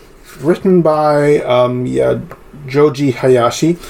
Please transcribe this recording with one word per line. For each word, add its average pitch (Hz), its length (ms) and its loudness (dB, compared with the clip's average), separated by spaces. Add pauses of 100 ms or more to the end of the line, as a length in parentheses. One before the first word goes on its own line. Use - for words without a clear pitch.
(400)
written 180 400 0
by, 151 600 2
um, 123 440 0
yeah, 127 360 -2 (460)
Joji 143 440 0
Hayashi, 127 680 0 (140)